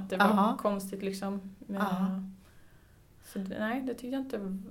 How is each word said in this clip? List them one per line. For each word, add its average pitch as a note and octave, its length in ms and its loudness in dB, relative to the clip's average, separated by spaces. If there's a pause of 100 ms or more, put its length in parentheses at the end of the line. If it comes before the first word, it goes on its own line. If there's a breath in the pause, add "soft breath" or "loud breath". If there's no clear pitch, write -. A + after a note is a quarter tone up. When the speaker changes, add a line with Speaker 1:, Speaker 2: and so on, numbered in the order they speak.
Speaker 1:
att F#3+ 60 -8
det F#3 80 0
var G3+ 80 8
Speaker 2:
aha. G#3+ 320 6
Speaker 1:
konstigt, G3 460 0
liksom. G3 560 -4
Men, G3 220 -4
Speaker 2:
Ja. F#3+ 400 2 (1000 soft breath)
Speaker 1:
så - 160 -8
det, F#3+ 200 -4
nej, A3+ 220 -2
det B3+ 120 -4
tyckte B3 140 -10
jag C4+ 140 -2
inte, C4 180 -6 (320)